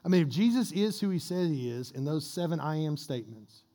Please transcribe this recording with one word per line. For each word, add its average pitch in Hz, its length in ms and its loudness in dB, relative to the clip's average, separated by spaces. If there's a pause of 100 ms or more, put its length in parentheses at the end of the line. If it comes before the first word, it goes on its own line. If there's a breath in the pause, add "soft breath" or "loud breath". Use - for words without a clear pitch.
I 175 60 -4
mean, 180 140 6
if 147 60 4
Jesus 226 440 2
is 202 260 0
who 202 120 0
he 180 80 0
says 180 320 0
he 127 180 -2
is 120 220 -6
in 135 160 -6
those 151 200 -2
seven 170 320 -2
I 151 180 -2
am 151 200 -2
statements 110 680 -10 (100)